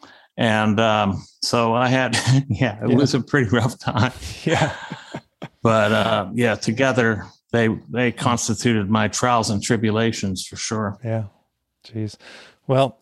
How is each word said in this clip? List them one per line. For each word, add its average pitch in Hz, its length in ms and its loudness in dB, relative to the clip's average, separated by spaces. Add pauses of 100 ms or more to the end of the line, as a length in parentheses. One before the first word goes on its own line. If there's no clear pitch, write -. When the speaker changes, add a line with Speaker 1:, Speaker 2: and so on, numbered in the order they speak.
(360)
Speaker 1:
And, 107 440 2
um, 107 440 2 (200)
so 117 320 2
I 123 140 2
had, 127 260 0
<laughs> 135 340 2
yeah, 110 340 -2
it 117 60 0
Speaker 2:
Yeah. 123 60 4
Speaker 1:
was 139 180 2
a 135 80 2
pretty 127 280 0
rough 117 280 0
time. - 360 -2 (140)
Speaker 2:
<laughs> - 180 -14
Yeah. 160 280 0 (880)
Speaker 1:
But, 110 300 4
uh, 107 420 0
yeah, 117 220 0
together 113 680 0 (260)
they, 117 160 2 (240)
they 117 220 0
constituted 113 760 0
my 107 200 2
trials 117 400 0
and 101 120 -2
tribulations 110 880 -2
for - 80 -18
sure. 104 480 -6
Speaker 2:
Yeah. 113 220 -4 (600)
Jeez. 107 300 -8 (520)
Well, 131 340 0